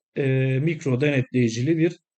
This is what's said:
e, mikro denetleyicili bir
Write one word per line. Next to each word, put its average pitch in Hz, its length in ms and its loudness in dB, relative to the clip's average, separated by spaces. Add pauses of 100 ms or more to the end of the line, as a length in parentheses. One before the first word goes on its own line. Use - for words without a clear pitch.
(160)
e, 143 80 -2 (360)
mikro 143 420 -2
denetleyicili 127 760 0
bir 165 200 0 (200)